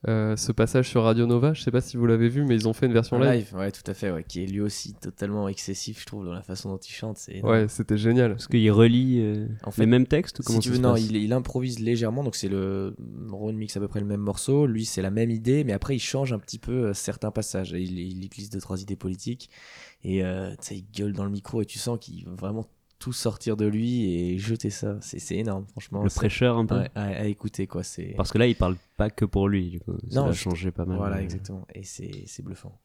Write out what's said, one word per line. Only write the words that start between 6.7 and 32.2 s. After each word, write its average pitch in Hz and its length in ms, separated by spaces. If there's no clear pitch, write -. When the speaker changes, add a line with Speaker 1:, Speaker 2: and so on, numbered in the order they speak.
Speaker 2:
il - 140
chante, 110 260
c'est - 140
énorme. 107 200
Speaker 1:
Ouais, 110 140
c'était 107 320
génial. 117 360
Speaker 3:
Parce - 120
qu'il 110 240
relie, 120 480
euh, 107 300
Speaker 2:
En 101 80
fait, - 80
Speaker 3:
les 110 80
mêmes 127 180
textes - 320
ou - 40
Speaker 2:
si - 40
Speaker 3:
comment 110 140
Speaker 2:
tu 117 80
Speaker 3:
ça - 20
Speaker 2:
veux, 123 60
Speaker 3:
se 127 60
Speaker 2:
non, 123 100
Speaker 3:
passe 113 100
Speaker 2:
il, 110 140
il 104 160
improvise 127 480
légèrement, 117 420
donc 127 140
c'est 98 120
le, 98 460
Ron 104 240
mixe 107 240
à 98 40
peu 101 80
près 107 100
le 101 80
même 101 140
morceau, 135 460
lui 110 180
c'est 95 180
la 95 80
même 113 220
idée, 123 320
mais 120 80
après 127 240
il 117 40
change 135 320
un 107 60
petit - 220
peu, 123 260
euh, 101 80
certains - 380
passages, 95 420
et 90 80
il, 90 160
il 92 260
utilise 101 260
deux, 98 100
trois 95 200
idées 98 140
politiques, 95 560
et, 92 200
euh, 92 260
tu 101 100
sais, - 160
il 95 160
gueule 104 200
dans 101 120
le 101 60
micro, 101 300
et 104 60
tu - 140
sens 120 200
qu'il - 240
veut 92 120
vraiment 101 340
tout 127 120
sortir 110 440
de 107 80
lui 110 480
et 87 260
jeter 110 320
ça. 104 300
C'est, - 200
c'est - 160
énorme, 98 320
franchement. - 340
Speaker 3:
Le 104 60
Speaker 2:
C'est - 100
Speaker 3:
prêcheur 117 400
un 113 80
peu. 123 120
Speaker 2:
Ouais, 127 180
à, 104 80
à 101 220
écouter, 104 420
quoi, - 160
c'est 87 320
Speaker 3:
Parce 95 160
que 107 60
là, 120 100
il 120 80
parle 90 180
pas 107 120
que - 160
pour 98 240
lui, 95 220
du 87 80
coup. - 180
Ça 131 80
Speaker 2:
Non, 139 80
Speaker 3:
va 85 60
Speaker 2:
juste 87 100
Speaker 3:
changer 90 300
pas 87 120
mal, 92 120
Speaker 2:
Voilà, 98 220
Speaker 3:
euh. - 20
Speaker 2:
exactement. 95 520
Et 98 120
c'est, 95 420